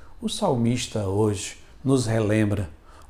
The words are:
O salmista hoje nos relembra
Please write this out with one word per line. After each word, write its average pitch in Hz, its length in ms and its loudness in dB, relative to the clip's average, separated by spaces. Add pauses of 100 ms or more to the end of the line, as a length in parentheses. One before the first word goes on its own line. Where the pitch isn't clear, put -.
(220)
O 226 80 -4
salmista 123 760 0
hoje 101 520 0 (260)
nos 131 220 2
relembra 107 640 2 (400)